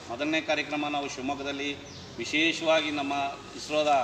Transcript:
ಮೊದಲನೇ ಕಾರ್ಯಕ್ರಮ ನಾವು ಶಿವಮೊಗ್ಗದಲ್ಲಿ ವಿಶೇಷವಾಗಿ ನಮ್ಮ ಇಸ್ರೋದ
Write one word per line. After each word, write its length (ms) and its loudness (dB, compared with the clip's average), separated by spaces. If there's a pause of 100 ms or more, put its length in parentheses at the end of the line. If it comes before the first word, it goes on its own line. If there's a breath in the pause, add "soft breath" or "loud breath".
ಮೊದಲನೇ 320 0
ಕಾರ್ಯಕ್ರಮ 480 0
ನಾವು 200 -2
ಶಿವಮೊಗ್ಗದಲ್ಲಿ 920 -4 (160)
ವಿಶೇಷವಾಗಿ 720 2
ನಮ್ಮ 220 -2 (440)
ಇಸ್ರೋದ 320 0 (160)